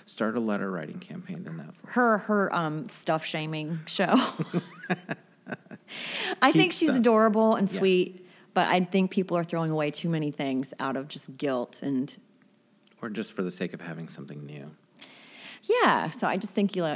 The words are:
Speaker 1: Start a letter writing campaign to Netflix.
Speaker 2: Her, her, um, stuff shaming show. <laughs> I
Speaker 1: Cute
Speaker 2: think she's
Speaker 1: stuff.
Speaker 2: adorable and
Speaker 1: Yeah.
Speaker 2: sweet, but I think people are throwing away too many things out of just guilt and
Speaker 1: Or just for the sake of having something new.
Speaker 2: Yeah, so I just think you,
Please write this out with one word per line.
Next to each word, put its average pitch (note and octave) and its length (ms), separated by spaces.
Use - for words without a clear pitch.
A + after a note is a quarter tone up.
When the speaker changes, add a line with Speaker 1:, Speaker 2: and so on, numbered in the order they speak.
Speaker 1:
Start A2 320
a - 20
letter G2+ 320
writing E2+ 280
campaign - 440
to E3 60
Netflix. - 400
Speaker 2:
Her, A#3 300
her, G3+ 360
um, D#3 320
stuff - 380
shaming D#3 640
show. - 260
<laughs> B3+ 220
I C4+ 100
Speaker 1:
Cute - 100
Speaker 2:
think F4+ 120
she's D#4 160
Speaker 1:
stuff. C4 100
Speaker 2:
adorable A3 560
and F#3+ 160
Speaker 1:
Yeah. F#3+ 80
Speaker 2:
sweet, F#3 460
but F3+ 140
I F3+ 160
think F#3 280
people F3 260
are E3+ 60
throwing E3 280
away D3+ 200
too E3+ 180
many D#3 220
things C#3 480
out C3+ 180
of C3+ 100
just C#3+ 300
guilt C3 440
and C#3 340
Speaker 1:
Or A#2 80
just G#2 240
for G2 100
the F2+ 80
sake F2 220
of - 80
having E2 280
something D2 360
new. D2 260
Speaker 2:
Yeah, A#3+ 480
so - 160
I C#3 100
just G3 160
think G3+ 220
you, F3 100